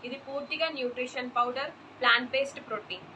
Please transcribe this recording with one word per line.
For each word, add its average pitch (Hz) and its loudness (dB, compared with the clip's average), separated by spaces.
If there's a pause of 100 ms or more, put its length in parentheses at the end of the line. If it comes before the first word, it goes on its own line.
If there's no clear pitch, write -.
ఇది 254 -6
పూర్తిగా 285 -2
న్యూట్రిషన్ 247 -2
పౌడర్, 247 2 (300)
ప్లాంట్ 240 6
బేస్డ్ 269 0
ప్రోటీన్. 208 -6